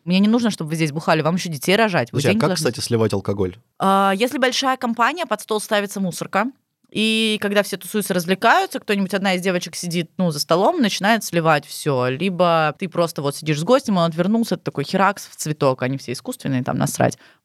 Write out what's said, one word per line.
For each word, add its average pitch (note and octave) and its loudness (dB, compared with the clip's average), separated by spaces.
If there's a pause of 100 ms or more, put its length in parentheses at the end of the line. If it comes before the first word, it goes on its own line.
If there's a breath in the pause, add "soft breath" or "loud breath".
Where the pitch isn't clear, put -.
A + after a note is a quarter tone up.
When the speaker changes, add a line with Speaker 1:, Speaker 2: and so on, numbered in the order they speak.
Speaker 1:
Мне F3+ 2
не G3+ 4
нужно, A#3 2
чтобы E3 -6
вы E3+ -4
здесь D#3 0
бухали, D#3+ 0
вам D#3 2
ещё F3+ -4
детей E3+ 0
рожать, F3 2
вы - -2
Speaker 2:
Подожди, D3 2
а E3+ 4
Speaker 1:
деньги G#3+ 2
Speaker 2:
как, - 4
Speaker 1:
должны». D#3+ 0
Speaker 2:
кстати, - -6
сливать A2+ 2
алкоголь? G2 -2 (240)
Speaker 1:
А, G3 4
если B3 0
большая C4 0
компания, C4 -2
под G#3+ -4
стол G#3+ -4
ставится G3+ -2
мусорка, F#3+ -2 (440)
и A3 2
когда G3+ 0
все F#3+ -8
тусуются, G3 -4
развлекаются, A3+ 0
кто-нибудь, G3+ -2
одна G3 0
из F3+ -2
девочек F3 -2
сидит, E3+ -4
ну, F3+ 2
за D3 -4
столом, B3+ 2
начинает G#3+ 0
сливать D#3+ 2
всё. B2+ 0
Либо E3 2
ты F#3 -6
просто E3 -2
вот C#3+ -2
сидишь D3+ -2
с - -4
гостем, A#3+ 2
он F3 4
отвернулся, F3+ 0
ты - -10
такой D3+ -4
херакс G3 0
в - -20
цветок, D3 0
они C3 -2
все B2 -8
искусственные, C3 -4
там, - -2
насрать. - 0 (280 soft breath)